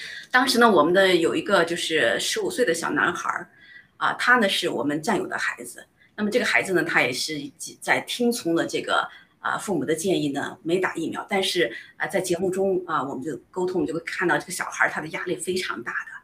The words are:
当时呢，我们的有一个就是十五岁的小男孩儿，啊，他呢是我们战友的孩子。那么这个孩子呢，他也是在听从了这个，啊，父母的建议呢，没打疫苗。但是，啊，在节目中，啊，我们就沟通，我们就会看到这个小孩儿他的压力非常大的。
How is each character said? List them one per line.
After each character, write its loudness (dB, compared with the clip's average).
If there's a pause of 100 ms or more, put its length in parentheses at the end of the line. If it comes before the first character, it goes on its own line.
(300)
当 4
时 2
呢， 8
我 8
们 4
的 6
有 2
一 0
个 4
就 0
是 0
十 -2
五 -2
岁 0
的 2
小 -2
男 2
孩 -4
儿， -6 (460)
啊， 0
他 4
呢 4
是 0
我 -2
们 0
战 0
友 -2
的 -6
孩 -6
子。 -16 (320)
那 -2
么 0
这 0
个 2
孩 2
子 -2
呢， 4
他 2
也 2
是 -4 (460)
在 0
听 0
从 -2
了 0
这 -4
个， 0 (320)
啊， -2
父 -4
母 -2
的 0
建 0
议 -2
呢， -6
没 0
打 -2
疫 -4
苗。 -8
但 0
是， 0 (240)
啊， -6
在 -2
节 0
目 0
中， 0
啊， -2
我 -6
们 -8
就 -6 (120)
沟 -2
通， -4
我 0
们 0
就 -6
会 -4
看 -4
到 2
这 -4
个 -12
小 -6
孩 0
儿 0
他 -6
的 -8
压 -8
力 -4
非 -6
常 -4
大 -8
的。 -8 (120)